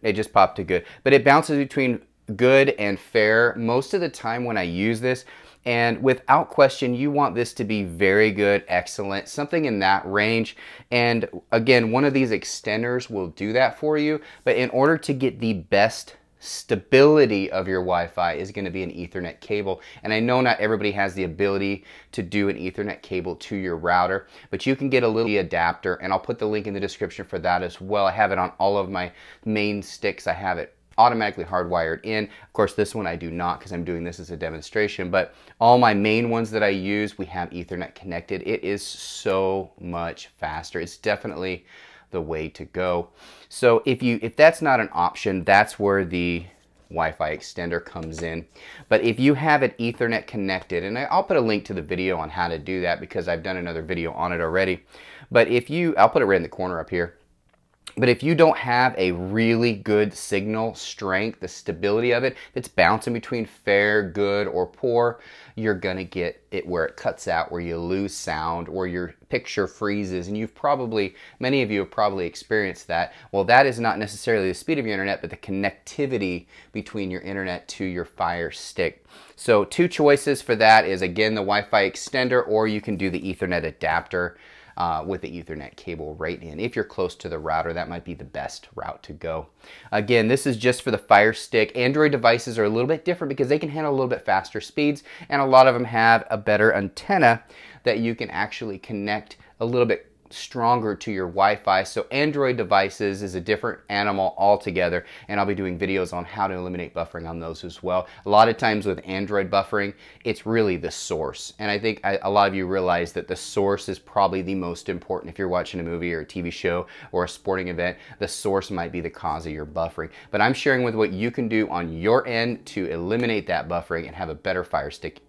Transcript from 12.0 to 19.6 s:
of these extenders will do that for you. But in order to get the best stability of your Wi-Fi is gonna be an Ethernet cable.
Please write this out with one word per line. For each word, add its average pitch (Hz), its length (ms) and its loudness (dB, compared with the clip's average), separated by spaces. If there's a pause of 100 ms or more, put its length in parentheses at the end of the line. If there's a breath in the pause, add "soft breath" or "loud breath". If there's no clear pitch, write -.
of 139 80 2
these 135 180 2
extenders 117 800 -4
will 98 180 -4
do 104 240 -6
that 123 260 2
for 151 200 0
you. 151 240 0 (240 loud breath)
But 135 100 4
in 123 140 0
order 147 300 4
to - 140 -2
get 127 280 -2
the 113 120 0
best 98 640 0 (240)
stability 127 1120 4
of 95 160 -4
your 92 140 0
Wi-Fi 87 540 0
is 95 180 -8
gonna 95 180 -6
be 92 120 -6
an 85 80 -8
Ethernet 87 500 -10
cable. 98 400 -4 (220 loud breath)